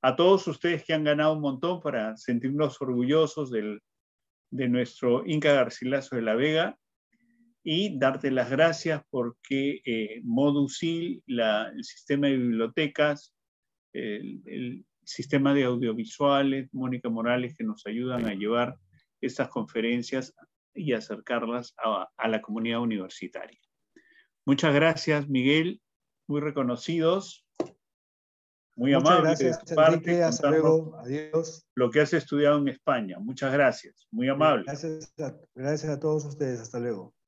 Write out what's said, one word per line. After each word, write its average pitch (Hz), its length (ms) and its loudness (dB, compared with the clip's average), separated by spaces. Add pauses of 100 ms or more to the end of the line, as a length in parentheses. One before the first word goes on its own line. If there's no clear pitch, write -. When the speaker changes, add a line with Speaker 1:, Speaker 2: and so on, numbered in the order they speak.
Speaker 1:
A 131 120 4
todos 185 320 6
ustedes 165 340 -2
que 165 120 -2
han 156 100 0
ganado 151 300 4
un 156 60 -4
montón 151 400 -2
para 113 360 -4
sentirnos 135 680 -2
orgullosos 135 680 0
del, 107 300 -4 (680)
de 127 180 -2
nuestro 123 560 0
Inca 151 280 2
Garcilaso 131 640 0
de 113 60 -2
la 110 120 0
Vega 156 420 0 (880)
y 175 380 -2
darte 135 320 0
las 123 180 0
gracias 156 600 2
porque, 135 760 -4
eh, 113 400 -4
Modusil, 143 1040 0
la, 113 420 0
el - 160 -12
sistema 143 420 -2
de 135 100 2
bibliotecas, 131 960 0 (600)
el, - 540 -10
el 120 380 -10 (280)
sistema 139 420 0
de 143 100 4
audiovisuales, 131 1080 0
Mónica 127 360 -4
Morales, 120 480 -2
que 117 80 -8
nos 107 220 -6
ayudan 120 400 -4
a 104 80 -4
llevar 117 420 -2 (440)
estas 127 280 -4
conferencias 120 840 -4 (400)
y 156 200 -4
acercarlas 117 840 -6
a, 107 400 -4
a 113 120 -4
la 110 120 -2
comunidad 113 400 -4
universitaria. 95 800 -8 (840)
Muchas 139 300 2
gracias, 151 540 2
Miguel, 143 520 2 (460)
muy 143 140 -2
reconocidos, 151 1040 -2 (1300)
muy 135 200 2
Speaker 2:
Muchas 135 160 6
Speaker 1:
amable 165 180 6
de 156 160 2
Speaker 2:
gracias, - 200 0
Speaker 1:
tu 170 100 -6
parte, 160 220 8
Speaker 2:
Enrique, 170 260 0
hasta 160 260 0
Speaker 1:
contarnos 156 240 4
Speaker 2:
luego, 160 240 0
adiós. 156 800 -6
Speaker 1:
lo 123 160 2
que 147 100 4
has 147 140 4
estudiado 147 440 2
en 143 100 0
España. 117 500 -4
Muchas 131 340 -6
gracias, - 580 0
muy 123 180 -2
amable. 139 360 2
Speaker 2:
Gracias 156 560 -8
a, 160 160 -8 (180)
gracias 147 380 -4
a 147 80 -6
todos 151 240 -2
ustedes, 139 360 -6
hasta 120 200 -10
luego. 104 340 -6 (140)